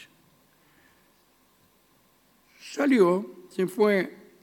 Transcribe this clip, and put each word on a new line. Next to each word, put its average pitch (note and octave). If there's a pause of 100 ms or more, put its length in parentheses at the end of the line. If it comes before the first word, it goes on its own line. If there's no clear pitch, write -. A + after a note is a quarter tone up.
(2500)
salió, A3
se F#3
fue G3+ (280)